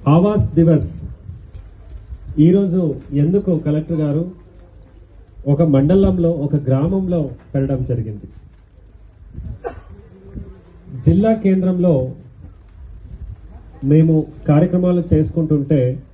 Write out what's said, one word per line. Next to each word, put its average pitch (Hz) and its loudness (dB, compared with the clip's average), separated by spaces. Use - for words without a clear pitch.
ఆవాస్ 196 2
దివస్ 160 4
ఈరోజు 185 2
ఎందుకు 190 0
కలెక్టర్ 156 -2
గారు 147 -2
ఒక 147 2
మండలంలో, 175 4
ఒక 147 -2
గ్రామంలో 175 0
పెట్టడం 135 -2
జరిగింది? 110 -6
జిల్లా 196 4
కేంద్రంలో 180 2
మేము 160 6
కార్యక్రమాలు 180 2
చేసుకుంటుంటే 151 0